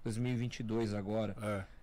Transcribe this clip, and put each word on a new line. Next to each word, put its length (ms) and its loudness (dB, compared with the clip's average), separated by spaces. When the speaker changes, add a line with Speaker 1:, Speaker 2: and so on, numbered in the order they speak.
Speaker 1:
dois 140 0
mil 140 2
e 60 4
vinte 240 0
e 20 -4
dois 320 2
agora. 480 0
Speaker 2:
É. 200 0